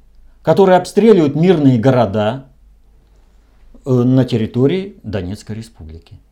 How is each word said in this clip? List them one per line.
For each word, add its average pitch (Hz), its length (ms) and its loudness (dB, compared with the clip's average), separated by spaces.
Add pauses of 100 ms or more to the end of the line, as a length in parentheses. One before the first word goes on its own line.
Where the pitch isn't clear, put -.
(420)
которые 185 360 2
обстреливают 180 580 2
мирные 151 420 2
города, 113 680 -2 (1400)
э, 139 40 -4
на 127 340 2
территории 131 800 -4
Донецкой 104 520 -10
Республики. 82 600 -20 (140)